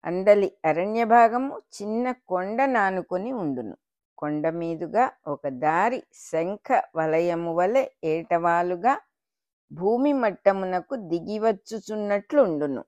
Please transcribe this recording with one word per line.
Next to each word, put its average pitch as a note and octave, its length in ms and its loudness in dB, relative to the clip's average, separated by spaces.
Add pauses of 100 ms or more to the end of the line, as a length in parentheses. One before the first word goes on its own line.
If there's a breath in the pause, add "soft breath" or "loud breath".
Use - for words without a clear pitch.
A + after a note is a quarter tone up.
అందలి F#3+ 460 4 (140)
అరణ్య G3 380 0
భాగము A#3+ 580 4 (200)
చిన్న A#3 300 -2 (160)
కొండ G3 380 -2
నానుకొని G3 680 0
ఉండును. C3+ 460 -4 (400)
కొండ D3+ 320 -2
మీదుగా E3 640 -2 (160)
ఒక C#3+ 200 -6
దారి D#3+ 560 0 (100)
శంఖ F#3 720 -2 (120)
వలయము E3 600 0
వలె G#3 320 2 (160)
ఏటవాలుగా F3 960 0 (720)
భూమి A#3 420 0
మట్టమునకు G3 840 0
దిగివచ్చుచున్నట్లుండును. G3+ 1900 -2